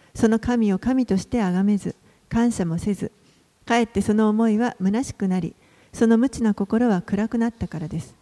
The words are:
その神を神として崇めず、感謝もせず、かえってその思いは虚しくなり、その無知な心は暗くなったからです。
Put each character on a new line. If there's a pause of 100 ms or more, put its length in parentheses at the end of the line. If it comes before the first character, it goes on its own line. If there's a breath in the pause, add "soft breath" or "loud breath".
(140 soft breath)
そ
の
神
を
神
と
し
て
崇
め
ず、 (340 soft breath)
感
謝
も
せ
ず、 (540 soft breath)
か
え
っ
て
そ
の
思
い
は
虚
し
く
な
り、 (380 soft breath)
そ
の
無
知
な
心
は
暗
く
な
っ
た
か
ら
で
す。